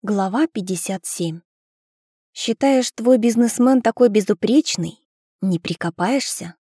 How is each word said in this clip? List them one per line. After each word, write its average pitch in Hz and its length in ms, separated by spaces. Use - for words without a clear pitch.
Глава 208 420
пятьдесят 190 580
семь. 170 340
"Считаешь, 254 580
твой 247 260
бизнесмен 233 640
такой 233 280
безупречный? 208 920
Не 185 200
прикопаешься? 175 1040